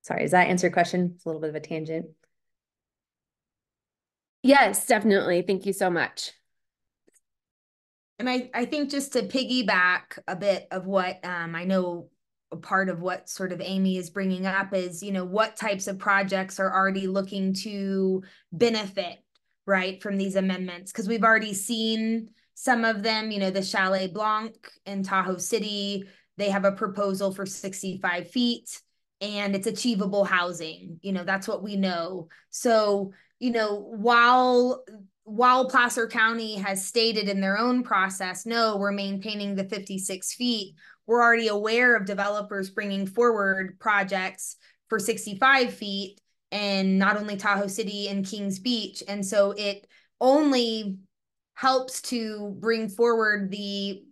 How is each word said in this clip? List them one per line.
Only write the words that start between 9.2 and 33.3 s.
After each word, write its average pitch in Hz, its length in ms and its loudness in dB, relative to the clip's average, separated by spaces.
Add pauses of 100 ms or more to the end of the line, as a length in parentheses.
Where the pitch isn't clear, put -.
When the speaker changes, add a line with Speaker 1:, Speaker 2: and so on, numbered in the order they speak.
Speaker 3:
piggyback 196 1000 0
a 180 100 -6
bit 190 340 0
of 185 160 -6
what, 185 360 0
um, 170 320 -6
I 170 100 -6
know 180 440 0 (420)
a 170 60 -12
part 190 320 0
of 170 120 -4
what 180 280 -6
sort 185 240 -6
of 170 80 -8
Amy 190 380 0
is 165 120 -8
bringing 190 360 -2
up 196 280 -2
is, 180 280 -4
you 202 100 -6
know, 185 120 -2
what 214 320 0
types 202 300 -4
of 196 120 -6
projects 190 600 0
are 190 160 0
already 190 320 2
looking 190 460 -2
to 190 680 -2 (280)
benefit, 196 680 -2 (480)
right, 190 360 0
from 202 140 -2
these 190 180 -2
amendments? 185 580 -2
'Cause 196 160 -6
we've 226 140 0
already 220 320 4
seen 220 760 -2 (240)
some 233 320 2
of 214 160 0
them, 220 280 -2
you 208 80 -4
know, 190 120 0
the 190 120 -2
Chalet 190 460 0
Blanc 214 480 -2 (300)
in 196 160 -4
Tahoe 190 340 0
City, 202 720 -4 (300)
they 202 100 0
have 196 160 0
a 196 80 6
proposal 196 600 -2
for 196 140 -8
sixty-five 190 840 -6
feet, 240 500 -2 (400)
and 202 340 -4
it's 196 140 -2
achievable 202 560 0
housing. 175 800 -4
You 196 100 -6
know, 180 120 -4
that's 190 220 -2
what 214 160 -6
we 202 140 -8
know. 180 520 -4 (200)
So, 208 640 2 (260)